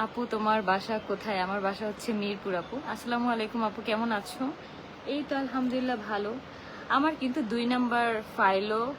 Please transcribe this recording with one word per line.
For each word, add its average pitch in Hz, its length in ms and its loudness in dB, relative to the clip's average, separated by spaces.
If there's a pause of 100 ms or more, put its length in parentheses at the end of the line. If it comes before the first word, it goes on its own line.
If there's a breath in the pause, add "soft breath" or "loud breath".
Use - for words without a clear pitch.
আপু 220 160 -4 (140)
তোমার 214 240 4 (120)
বাসা 202 260 2 (140)
কোথায়? 196 360 -2
আমার 196 200 -2
বাসা 196 240 -2
হচ্ছে 208 200 -4 (100)
মিরপুর 202 320 -2 (100)
আপু। 226 140 -8 (180)
আসসালামু 240 400 0
আলাইকুম 220 340 0
আপু, 208 200 -6
কেমন 226 200 2 (100)
আছো? - 240 -6 (720 loud breath)
এই 294 140 0
তো 285 140 0
আলহামদুলিল্লাহ 254 560 0 (120)
ভালো। 208 200 0 (640 loud breath)
আমার 302 260 4
কিন্তু 262 180 0 (120)
দুই 233 120 2 (100)
নাম্বার 240 340 4 (280)
ফাইলও 208 460 4 (160)